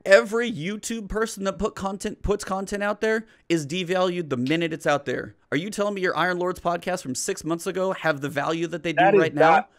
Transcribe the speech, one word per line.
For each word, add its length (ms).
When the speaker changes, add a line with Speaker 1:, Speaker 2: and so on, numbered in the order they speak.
Speaker 1:
Every 460
YouTube 580
person 360
that 160
put 160
content, 460
puts 200
content 400
out 180
there 260
is 160
devalued 640
the 60
minute 360
it's 140
out 180
there. 320
Are 40
you 140
telling 240
me 60
your 160
Iron 240
Lords 180
podcast 440
from 120
six 300
months 240
ago 240
have 280
the 80
value 380
that 160
they 120
do 100
Speaker 2:
That 100
is 60
Speaker 1:
right 140
now? 180
Speaker 2:
not 260